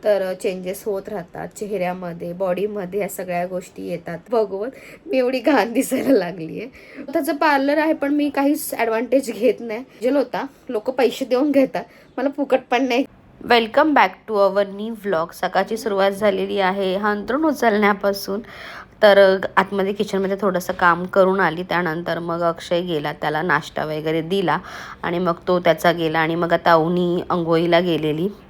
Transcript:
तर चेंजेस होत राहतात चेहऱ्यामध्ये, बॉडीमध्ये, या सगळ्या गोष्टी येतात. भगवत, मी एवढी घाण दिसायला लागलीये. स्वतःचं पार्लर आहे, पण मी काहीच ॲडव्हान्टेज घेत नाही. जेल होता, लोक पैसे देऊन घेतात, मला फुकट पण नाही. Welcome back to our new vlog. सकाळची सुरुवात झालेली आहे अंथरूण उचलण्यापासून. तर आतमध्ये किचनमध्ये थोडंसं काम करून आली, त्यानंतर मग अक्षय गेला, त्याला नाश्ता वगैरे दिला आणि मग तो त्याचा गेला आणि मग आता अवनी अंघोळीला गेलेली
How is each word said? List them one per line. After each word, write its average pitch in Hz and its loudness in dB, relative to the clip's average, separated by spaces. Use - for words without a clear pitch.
तर 196 0
चेंजेस 185 -6
होत 196 -6
राहतात 185 -10
चेहऱ्यामध्ये, 180 -6
बॉडीमध्ये, 190 -4
या 185 -4
सगळ्या 180 -6
गोष्टी 180 -10
येतात. 170 -8
भगवत, 208 0
मी 262 0
एवढी 254 0
घाण 233 2
दिसायला 254 2
लागलीये. 175 -6
स्वतःचं 311 -2
पार्लर 294 2
आहे, 311 2
पण 294 0
मी 294 2
काहीच 285 0
ॲडव्हान्टेज 233 0
घेत 214 2
नाही. 233 -8
जेल 285 2
होता, 240 -2
लोक 233 -4
पैसे 262 0
देऊन 254 2
घेतात, 269 2
मला 262 0
फुकट 262 0
पण 254 2
नाही. 247 0
Welcome 233 4
back 240 4
to 220 -4
our 196 4
new 220 -6
vlog. 170 -2
सकाळची 190 -2
सुरुवात 196 2
झालेली 196 0
आहे 190 0
अंथरूण 208 -2
उचलण्यापासून. 208 0
तर 196 8
आतमध्ये 196 0
किचनमध्ये 196 -2
थोडंसं 185 -2
काम 175 2
करून 190 4
आली, 170 0
त्यानंतर 170 -2
मग 170 -4
अक्षय 170 0
गेला, 156 -4
त्याला 156 -4
नाश्ता 151 0
वगैरे 156 -2
दिला 165 0
आणि 170 -4
मग 175 0
तो 180 2
त्याचा 170 2
गेला 160 0
आणि 160 0
मग 170 0
आता 170 4
अवनी 175 2
अंघोळीला 170 2
गेलेली 160 0